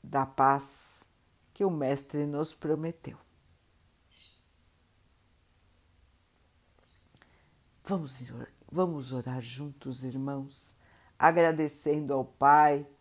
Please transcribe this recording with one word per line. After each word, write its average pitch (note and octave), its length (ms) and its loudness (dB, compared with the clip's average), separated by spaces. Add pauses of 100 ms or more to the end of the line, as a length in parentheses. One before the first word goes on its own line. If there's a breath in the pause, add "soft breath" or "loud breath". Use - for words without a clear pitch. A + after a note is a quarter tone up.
da C3+ 220 -2
paz - 760 -2 (500)
que G3+ 120 -4
o F#3+ 60 2
Mestre C#3+ 540 -2
nos D3 300 -6
prometeu. D#3 640 -6 (4000 soft breath)
Vamos C#3 460 -4
or-, C3+ 220 -14 (180)
vamos D3+ 420 -4
orar B2+ 280 -6
juntos, C3 640 -12
irmãos, C3+ 680 -8 (460 soft breath)
agradecendo D3+ 960 2
ao C3 100 0
Pai D3 640 6 (140)